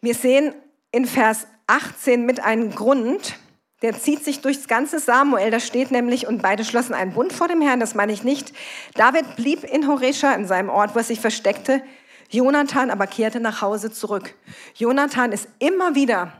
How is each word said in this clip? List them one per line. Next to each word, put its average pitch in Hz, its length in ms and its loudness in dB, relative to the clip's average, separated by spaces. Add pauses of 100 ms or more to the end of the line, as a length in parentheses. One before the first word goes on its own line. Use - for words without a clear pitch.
Wir 233 140 -2
sehen 269 380 2 (380)
in 247 160 0
Vers 220 400 0 (220)
achtzehn 240 580 0
mit 247 140 0
einem 220 340 0
Grund, 262 600 0 (460)
der 220 140 0
zieht 294 280 -2
sich 285 160 -4
durchs 277 260 -2
ganze 277 320 0
Samuel, 247 540 4
da 233 80 2
steht 254 320 -2
nämlich, 240 340 0
„Und 214 160 -2
beide 196 220 0
schlossen 240 300 -2
einen 180 180 -2
Bund 359 200 0
vor 349 140 0
dem 339 140 0
Herrn“, 262 180 2
das 226 160 -2
meine 208 180 0
ich 208 120 -8
nicht. 277 280 -2 (420)
David 254 420 4
blieb 277 260 -2
in 294 240 -2
Horesha, 277 460 2
in 202 160 -2
seinem 190 220 0
Ort, 208 260 0
wo - 20 2
er 226 60 0
sich 226 160 -6
versteckte. - 600 0 (500)
Jonathan 269 600 2
aber 202 160 0
kehrte 220 320 -2
nach 220 240 -4
Hause 214 300 -4
zurück. 202 420 -6 (400)
Jonathan 254 560 0
ist 208 160 -6 (140)
immer 359 340 2
wieder 220 460 2